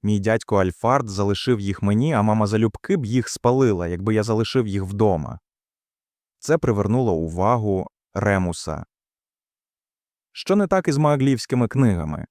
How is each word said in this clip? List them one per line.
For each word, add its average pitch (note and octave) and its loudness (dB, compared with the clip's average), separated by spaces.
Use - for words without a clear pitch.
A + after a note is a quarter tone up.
Мій G#2 2
дядько A2 0
Альфард A2+ 0
залишив G2+ 0
їх G2 -4
мені, A2+ 0
а G#2+ 0
мама G#2+ 2
залюбки A2 0
б C3 -2
їх A#2 -2
спалила, A#2+ 0
якби F#2 -2
я G#2+ 2
залишив A2+ 0
їх G2 -4
вдома». F#2+ 0
Це D#3+ 0
привернуло G#2+ 0
увагу F#2+ -2
Ремуса. F2+ -2
Що - -2
не G3+ 2
так F#3+ 0
із C#3+ 0
маглівськими C3+ 2
книгами? F2 0